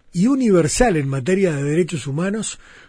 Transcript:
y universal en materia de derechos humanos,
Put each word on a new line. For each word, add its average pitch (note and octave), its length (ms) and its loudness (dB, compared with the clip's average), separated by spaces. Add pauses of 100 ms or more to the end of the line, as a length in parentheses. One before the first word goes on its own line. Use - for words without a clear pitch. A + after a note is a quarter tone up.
(140)
y F#3+ 140 2
universal A3+ 680 2
en C#3 140 -2
materia E3+ 440 0
de C#3 100 -4
derechos D3+ 440 -2
humanos, F#3 500 -6 (320)